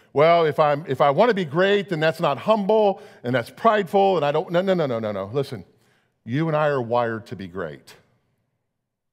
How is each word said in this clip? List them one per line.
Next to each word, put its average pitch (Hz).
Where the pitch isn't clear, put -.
"Well, 165
if 147
I'm, 147
if 131
I 147
want 180
to 233
be 190
great, 190
then 156
that's 160
not 147
humble 208
and 123
that's 123
prideful 196
and 143
I 143
don't," 160
no, 170
no, 190
no, 170
no, 123
no, 107
no. 95
Listen, 127
you 147
and 151
I 151
are 143
wired 113
to 92
be 95
great. 85